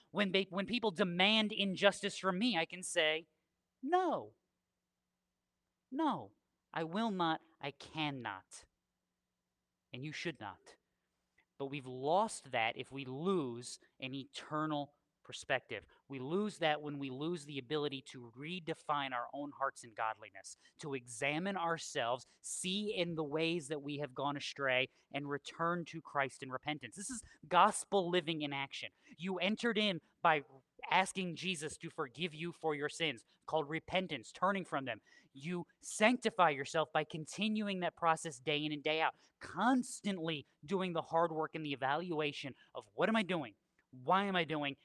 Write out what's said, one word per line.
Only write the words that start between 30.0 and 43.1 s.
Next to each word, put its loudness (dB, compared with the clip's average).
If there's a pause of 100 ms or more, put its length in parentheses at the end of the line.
by 6 (500)
asking 2
Jesus -4
to -10
forgive -4
you -4
for 0
your 0
sins, -2 (240)
called 0
repentance, -2
turning 2
from -2
them. -4 (340)
You -6 (160)
sanctify 6
yourself 0
by 2
continuing -2
that 0
process 2
day 0
in 0
and -6
day 2
out, 4 (260)
constantly 0 (200)
doing 0
the 0
hard 2
work 0
and -6
the -2
evaluation 0 (220)
of, -10 (120)
"What 4
am 4